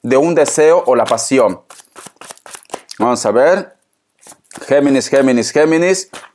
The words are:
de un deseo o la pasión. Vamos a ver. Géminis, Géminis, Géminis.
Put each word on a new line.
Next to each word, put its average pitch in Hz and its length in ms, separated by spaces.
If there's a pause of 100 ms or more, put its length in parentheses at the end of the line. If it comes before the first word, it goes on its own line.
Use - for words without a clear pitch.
de 127 160
un 160 160
deseo 156 540
o 131 80
la 117 100
pasión. 113 560 (1400)
Vamos 120 300
a 101 40
ver. 160 440 (920)
Géminis, 139 400
Géminis, 131 440
Géminis. 165 580 (260)